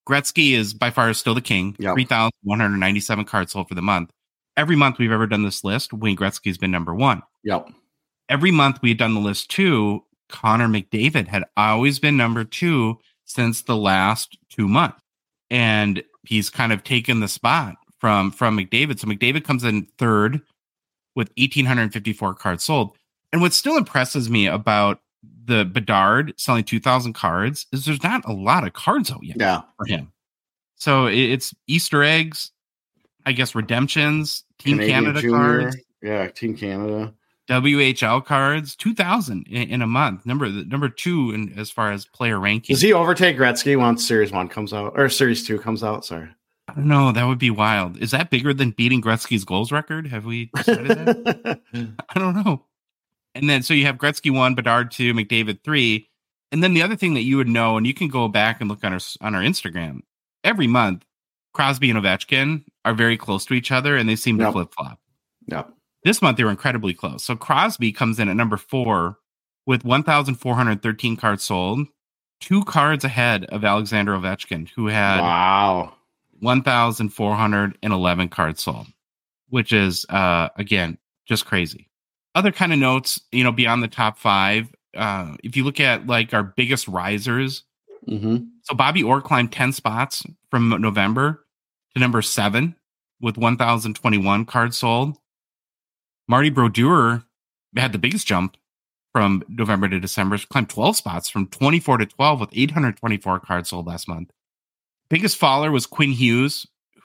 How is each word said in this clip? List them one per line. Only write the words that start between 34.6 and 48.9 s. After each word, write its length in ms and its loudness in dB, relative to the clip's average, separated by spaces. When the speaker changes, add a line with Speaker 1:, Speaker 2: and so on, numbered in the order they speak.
Speaker 2:
Canadian 260 2
Speaker 1:
Canada 160 0
Speaker 2:
Junior. 400 2
Speaker 1:
cards. 160 -4
Speaker 2:
Yeah, 260 -4
Team 280 -8
Canada. 580 -6
Speaker 1:
W 340 2
H 220 2
L 180 2
cards, 540 -2
two 200 -4
thousand 540 -2
in, 200 -4
in 140 -2
a 40 0
month. 400 0
Number, 220 -2
number 400 -4
two 440 -2
in 260 -8
as 120 -10
far 220 -2
as 140 -8
player 340 -4
ranking. 340 0
Speaker 2:
Does 80 2
he 100 6
overtake 440 4
Gretzky 420 2
once 280 2
Series 260 2
one 160 -4
comes 240 -8
out, 240 -8
or 120 4
Series 380 0
two 120 -4
comes 260 -6
out? 200 -6
Sorry. 240 -12
Speaker 1:
I 60 -14
don't 140 0
know. 240 6
That 140 0
would 120 0
be 120 2
wild. 480 0
Is 140 -4
that 180 -2
bigger 240 2
than 160 0
beating 320 2